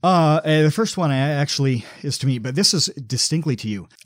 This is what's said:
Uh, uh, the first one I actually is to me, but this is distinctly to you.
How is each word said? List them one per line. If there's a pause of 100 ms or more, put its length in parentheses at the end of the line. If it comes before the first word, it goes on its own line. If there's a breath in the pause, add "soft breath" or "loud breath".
Uh,
uh,
the
first
one
I
actually (180 loud breath)
is
to
me,
but
this
is (180)
distinctly
to
you. (180 loud breath)